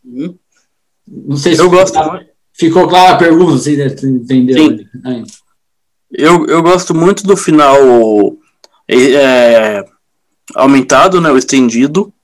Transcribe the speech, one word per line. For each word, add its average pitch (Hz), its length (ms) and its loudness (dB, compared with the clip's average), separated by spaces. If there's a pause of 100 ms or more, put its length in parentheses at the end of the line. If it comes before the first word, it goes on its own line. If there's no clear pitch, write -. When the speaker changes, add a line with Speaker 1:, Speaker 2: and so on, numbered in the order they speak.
Speaker 1:
Uhum. 135 320 -14 (720)
Speaker 2:
Não 143 300 -10
sei 160 160 -2
se 151 80 0
Speaker 1:
Eu 180 40 4
Speaker 2:
ficou 180 140 2
Speaker 1:
gosto 190 140 0
Speaker 2:
clara, 160 180 -4
Speaker 1:
muito. - 180 -16 (240)
Speaker 2:
ficou 165 340 0
clara 185 260 4
a - 40 0
pergunta, 170 380 2
assim, 147 200 -4
né? 139 140 -4
Tu 135 180 -8
entendeu? 127 500 -2
Speaker 1:
Sim. 127 280 0 (200)
Speaker 2:
Aí. 117 180 -10 (880)
Speaker 1:
Eu, 160 360 0
eu 165 140 0
gosto 180 320 0
muito 175 300 0
do 190 120 2
final, 147 420 2 (1080)
é, 127 260 0
é, 117 720 0 (680)
aumentado, 139 680 0
né, 160 120 0
o 131 60 2
estendido 131 760 -2 (100)